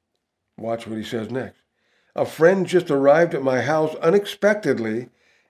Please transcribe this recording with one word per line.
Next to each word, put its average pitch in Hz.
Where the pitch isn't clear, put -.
Watch 113
what 110
he 110
says 110
next. 120
"A 139
friend 175
just 175
arrived 147
at 139
my 131
house 156
unexpectedly, 156